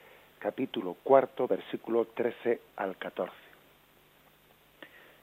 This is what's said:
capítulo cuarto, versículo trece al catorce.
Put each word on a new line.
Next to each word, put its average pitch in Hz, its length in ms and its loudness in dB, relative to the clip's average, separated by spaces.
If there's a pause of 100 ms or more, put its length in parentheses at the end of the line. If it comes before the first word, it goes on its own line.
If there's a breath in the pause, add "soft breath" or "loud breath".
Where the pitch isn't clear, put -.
(380 loud breath)
capítulo 101 640 -4
cuarto, 131 460 4
versículo 113 580 -2
trece 117 540 -2 (160)
al 95 200 -4
catorce. 90 380 -8 (1900 loud breath)